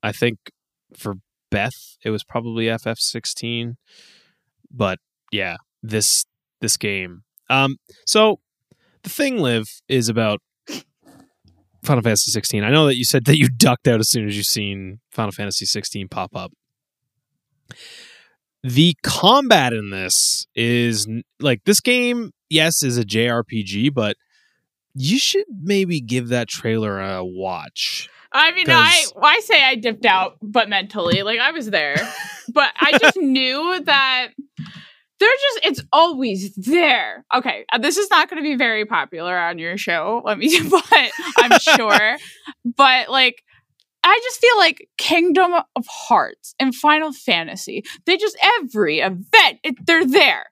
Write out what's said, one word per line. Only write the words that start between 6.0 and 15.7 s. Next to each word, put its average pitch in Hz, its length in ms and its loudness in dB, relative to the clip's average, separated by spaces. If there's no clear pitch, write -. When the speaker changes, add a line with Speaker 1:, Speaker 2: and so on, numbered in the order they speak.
Speaker 1:
this 113 160 -2
game. 95 460 -8
Um, 135 280 0
so 214 340 2
the - 60 -10
thing, 269 300 -4
Liv, 117 260 -2
is 123 220 0
about 110 300 0
Final 131 200 0
Fantasy 110 280 0
sixteen. 104 320 -4
I 107 60 0
know 151 180 4
that 131 100 2
you 123 80 -2
said 120 200 0
that 156 120 6
you 147 120 4
ducked 123 380 2
out 117 120 4
as 110 100 0
soon 110 180 -2
as 101 100 -4
you 107 60 -6
seen 98 560 -6
Final 107 200 -4
Fantasy 101 340 -6
sixteen 98 440 -6